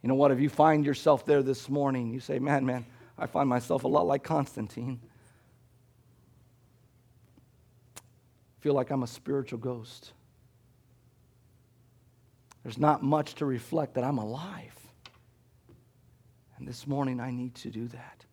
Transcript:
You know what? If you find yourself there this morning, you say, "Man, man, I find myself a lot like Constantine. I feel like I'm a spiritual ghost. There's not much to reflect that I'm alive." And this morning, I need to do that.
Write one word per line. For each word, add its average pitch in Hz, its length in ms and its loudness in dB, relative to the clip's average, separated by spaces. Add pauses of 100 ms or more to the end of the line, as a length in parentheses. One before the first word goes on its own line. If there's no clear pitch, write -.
You 117 60 -2
know 131 60 2
what? 139 160 6
If 127 80 2
you 143 100 2
find 151 380 4
yourself 143 400 2
there 143 160 4
this 131 260 -4
morning, 135 440 -2
you 127 80 -8
say, 139 180 -4
"Man, 139 260 0
man, 127 220 -4 (320)
I 165 80 -6
find 143 220 0
myself 123 340 0
a - 60 -2
lot 156 180 2
like 139 160 0
Constantine. 123 760 -4 (3000)
I - 640 -20
feel 147 140 2
like 131 160 0
I'm 131 120 -2
a 120 60 -6
spiritual 135 500 -6
ghost. 120 540 -12 (2500)
There's 117 160 -12
not 147 240 8
much 147 340 2
to 151 100 -2
reflect 135 480 -2
that 123 100 0
I'm 139 140 0
alive." 143 600 -10 (1800)
And 131 120 -14
this 123 180 -14
morning, 135 320 -2
I 123 140 -6
need 123 240 -8
to - 140 -12
do 113 180 -8
that. - 440 -20